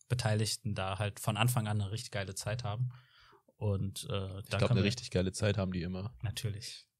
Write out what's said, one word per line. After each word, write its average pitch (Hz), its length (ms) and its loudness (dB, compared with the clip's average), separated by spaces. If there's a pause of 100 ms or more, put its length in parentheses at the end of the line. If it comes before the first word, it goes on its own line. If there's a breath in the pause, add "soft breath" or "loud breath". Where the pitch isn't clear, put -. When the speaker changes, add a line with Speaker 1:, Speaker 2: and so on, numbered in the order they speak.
Speaker 1:
Beteiligten 107 680 0
da 95 240 -2
halt 104 200 -2
von 107 160 0
Anfang 113 320 4
an 104 140 0
eine 98 100 -2
richtig - 200 -6
geile 98 240 -4
Zeit 107 280 -4
haben. 113 260 -2 (680 soft breath)
Und, 98 520 -2
äh, 98 300 -4
Speaker 2:
Ich 101 100 -12
Speaker 1:
da 98 80 0
Speaker 2:
glaub, - 20 2
Speaker 1:
können - 120 6
Speaker 2:
eine 113 100 8
Speaker 1:
wir - 20 6
Speaker 2:
richtig - 260 2
geile 92 220 4
Zeit 104 260 2
haben 95 140 0
die 90 100 -2
immer. 92 400 -4
Speaker 1:
Natürlich. - 640 -6 (140)